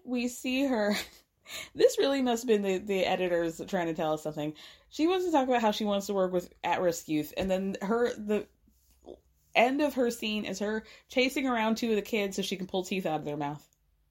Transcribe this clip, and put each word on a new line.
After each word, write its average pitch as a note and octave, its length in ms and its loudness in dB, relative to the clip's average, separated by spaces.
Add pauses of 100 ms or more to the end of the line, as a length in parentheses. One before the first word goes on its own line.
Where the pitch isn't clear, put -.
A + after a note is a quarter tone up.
we B3 240 -2
see C4 360 -2
her, G#3+ 300 2 (400)
<laughs> - 400 -16
this - 220 4
really C#4 240 2
must A#3+ 220 0
have B3+ 40 -4
been G#3+ 140 4
the, F#3+ 160 0
the G3 280 0
editors F3 640 0
trying F3+ 200 -2
to E3 60 -2
tell D#3+ 200 0
us D#3 100 -4
something. D3+ 300 -4 (360)
She D4+ 160 0
wants F#4 200 2
to E4 80 0
talk C4 160 4
about A#3+ 120 2
how G#3+ 100 4
she G#3+ 120 -4
wants G3+ 240 0
to G#3 60 -4
work F#3 180 2
with F3+ 180 -2 (140)
at-risk E3 460 0
youth, D3+ 260 -2
and F#3 160 -2
then F#3+ 300 0
her, A#3 340 0
the G#3 320 -2 (1080)
end C4 280 4
of C#4+ 140 2
her A#3+ 160 2
scene G#3+ 340 -4
is F#3+ 140 -6
her A3 260 -4 (240)
chasing C4+ 360 2
around A3+ 300 0
two A3+ 140 -2
of G#3+ 80 2
the G3 40 0
kids G3+ 360 -2
so G3 40 0
she F#3+ 140 -4
can F#3 120 -6
pull F#3 180 -2
teeth F#3+ 200 -4
out D#3 140 -2
of D3 60 -10
their D3 100 -4
mouth. D3 320 -6 (440)